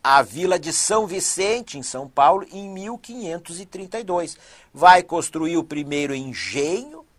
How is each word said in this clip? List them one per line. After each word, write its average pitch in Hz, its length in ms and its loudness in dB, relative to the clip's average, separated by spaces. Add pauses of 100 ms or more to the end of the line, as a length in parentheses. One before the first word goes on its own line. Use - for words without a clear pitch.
a 135 200 6
vila 175 360 0
de 160 140 -6
São 214 340 0
Vicente, 196 720 -4
em 131 60 -12
São 135 240 -10
Paulo, 170 440 4
em 196 180 -14
mil 196 280 -12
quinhentos 175 640 -12
e 196 60 -14
trinta 190 340 -12
e 233 40 -10
dois. 175 340 -4 (360)
Vai 180 300 8
construir 165 540 -4
o 160 60 0
primeiro 147 520 -4
engenho 160 920 -6 (140)